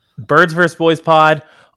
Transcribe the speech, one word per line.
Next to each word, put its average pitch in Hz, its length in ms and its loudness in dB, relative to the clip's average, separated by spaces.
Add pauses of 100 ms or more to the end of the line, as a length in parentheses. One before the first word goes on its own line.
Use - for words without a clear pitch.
(180)
Birds 156 360 -2
versus 170 220 -2
Boys 165 240 -2
Pod 156 420 0 (340)